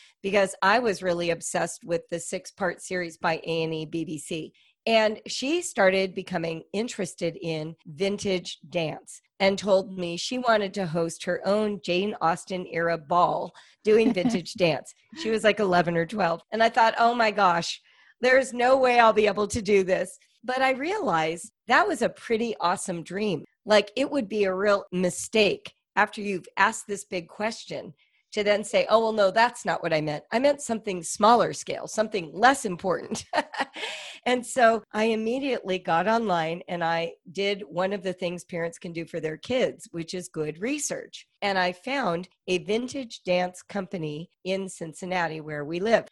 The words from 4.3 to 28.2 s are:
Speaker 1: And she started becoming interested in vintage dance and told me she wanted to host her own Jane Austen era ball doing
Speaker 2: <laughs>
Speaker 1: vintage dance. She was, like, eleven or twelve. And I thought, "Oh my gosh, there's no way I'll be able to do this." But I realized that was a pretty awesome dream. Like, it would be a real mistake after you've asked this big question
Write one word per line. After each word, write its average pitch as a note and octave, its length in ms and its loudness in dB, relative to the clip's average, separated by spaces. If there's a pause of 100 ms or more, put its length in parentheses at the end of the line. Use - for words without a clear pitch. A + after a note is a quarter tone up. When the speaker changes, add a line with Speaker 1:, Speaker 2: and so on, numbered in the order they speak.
Speaker 1:
And A3 400 2
she D4+ 340 -2
started F#3+ 540 2
becoming E3 480 -6 (100)
interested F#3 680 -4
in D#3+ 360 -6 (100)
vintage F#3+ 720 -4 (100)
dance D#3+ 540 -6 (180)
and G3 180 4
told F#3+ 380 2
me F3 220 -6
she B3+ 220 -4
wanted G#3+ 340 2
to G3 140 -4
host E3 360 -4
her F3+ 240 -4
own G#3 360 0
Jane F#3 360 -2
Austen F3+ 460 -2
era E3 320 -2
ball E3 560 0 (300)
doing A3 300 6
Speaker 2:
<laughs> F#3 80 0
Speaker 1:
vintage F#3+ 340 -2
dance. E3+ 380 0 (280)
She A3 80 -2
was, A3 140 0
like, G#3 160 4
eleven F3 360 4
or E3 120 2
twelve. E3+ 340 -2 (100)
And A3 120 0
I A#3 60 6
thought, A3+ 280 4
"Oh A#3 160 4
my A#3 180 2
gosh, F3+ 480 2 (420)
there's B3+ 320 4
no B3 220 6
way B3 240 6
I'll A3+ 140 8
be G#3+ 140 4
able G3+ 200 0
to A#3+ 140 -4
do G3 220 4
this." F3+ 340 -2 (260)
But B3+ 200 -2
I C4 80 4
realized A#3+ 800 -2 (160)
that C#4+ 200 6
was E4 140 -2
a G3+ 80 2
pretty A3+ 500 -2
awesome F3 440 -2
dream. G3 420 -4 (200)
Like, G#3 300 4
it C4+ 140 0
would C#4 180 -2
be G#3 180 0
a F#3+ 80 0
real G3 380 2
mistake F3+ 800 0 (240)
after G#3 260 0
you've G3 260 -6 (100)
asked G#3+ 300 0
this G3+ 180 -8
big F3 220 -8
question G#3 640 -8 (380)